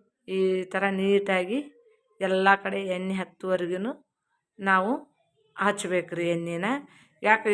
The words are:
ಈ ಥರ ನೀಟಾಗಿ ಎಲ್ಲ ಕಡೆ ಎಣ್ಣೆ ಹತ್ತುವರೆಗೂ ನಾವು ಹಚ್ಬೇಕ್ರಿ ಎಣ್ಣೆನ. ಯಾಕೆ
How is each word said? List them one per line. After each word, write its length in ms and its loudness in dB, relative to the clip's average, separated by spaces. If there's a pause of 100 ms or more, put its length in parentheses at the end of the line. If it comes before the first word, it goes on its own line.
(380)
ಈ 20 0 (340)
ಥರ 100 0 (140)
ನೀಟಾಗಿ 640 2 (680)
ಎಲ್ಲ 200 2 (160)
ಕಡೆ 180 -4 (140)
ಎಣ್ಣೆ 260 -4
ಹತ್ತುವರೆಗೂ 720 -4 (680)
ನಾವು 320 2 (640)
ಹಚ್ಬೇಕ್ರಿ 760 -2
ಎಣ್ಣೆನ. 340 -4 (560)
ಯಾಕೆ 300 2